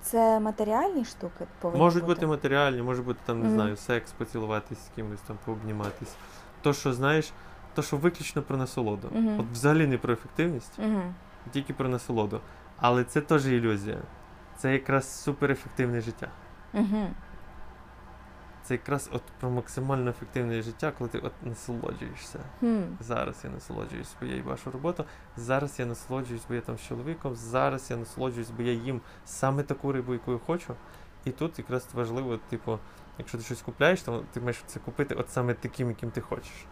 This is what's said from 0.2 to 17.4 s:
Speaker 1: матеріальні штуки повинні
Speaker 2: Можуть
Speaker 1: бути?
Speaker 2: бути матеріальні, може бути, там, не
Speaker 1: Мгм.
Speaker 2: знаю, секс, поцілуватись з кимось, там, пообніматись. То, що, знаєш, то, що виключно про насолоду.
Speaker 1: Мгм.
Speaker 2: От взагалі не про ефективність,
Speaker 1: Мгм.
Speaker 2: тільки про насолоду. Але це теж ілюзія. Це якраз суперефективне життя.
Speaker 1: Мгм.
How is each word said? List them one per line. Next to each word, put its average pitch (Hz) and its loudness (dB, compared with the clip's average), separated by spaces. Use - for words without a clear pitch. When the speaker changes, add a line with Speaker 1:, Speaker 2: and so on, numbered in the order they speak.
Speaker 1:
матеріальні 226 2
штуки - -8
повинні 170 6
Speaker 2:
Можуть 170 8
Speaker 1:
бути? 170 6
Speaker 2:
бути 170 2
матеріальні, 139 4
може 123 0
бути, 123 -2
там, 117 0
не 113 2
Speaker 1:
Мгм. - 6
Speaker 2:
знаю, 104 4
секс, - 0
поцілуватись 110 -2
з - -16
кимось, 104 -6
там, 107 -8
пообніматись. 107 -4
То, 143 6
що, 139 2
знаєш, 143 4
то, - 2
що 147 0
виключно 151 2
про 139 0
насолоду. 113 0
Speaker 1:
Мгм. 220 2
Speaker 2:
От 113 2
взагалі 143 8
не 131 4
про 120 2
ефективність, - -2
Speaker 1:
Мгм. 202 0
Speaker 2:
тільки 139 -2
про 131 0
насолоду. 113 2
Але 123 6
це 147 2
теж 147 6
ілюзія. 110 2
Це 131 2
якраз 135 2
суперефективне 131 2
життя. 113 -6
Speaker 1:
Мгм. 208 4